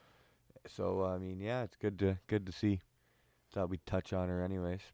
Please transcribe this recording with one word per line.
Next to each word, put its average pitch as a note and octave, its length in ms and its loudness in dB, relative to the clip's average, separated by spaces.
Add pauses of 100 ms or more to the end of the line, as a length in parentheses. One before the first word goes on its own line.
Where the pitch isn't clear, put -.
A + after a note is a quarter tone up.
(680)
So, F#2+ 380 0
I F#2 140 0
mean, F#2 200 -6
yeah, A#2 220 -2
it's A2 140 -6
good G2+ 240 -2
to, F#2+ 260 4
good G2+ 220 0
to F2+ 40 -6
see. G2+ 300 2 (720)
Thought F#2 160 0
we'd F#2 160 -4
touch - 280 -2
on F2+ 160 2
her F2+ 120 0
anyways. F#2 380 -2 (140)